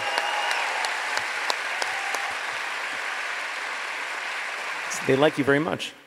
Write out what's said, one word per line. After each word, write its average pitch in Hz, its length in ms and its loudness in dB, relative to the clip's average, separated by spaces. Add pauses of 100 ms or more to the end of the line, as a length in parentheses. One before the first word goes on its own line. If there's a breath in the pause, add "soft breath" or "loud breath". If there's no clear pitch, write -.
(4000)
They 131 80 8
like 151 220 6
you 143 60 2
very 139 160 6
much. 165 340 -2 (140)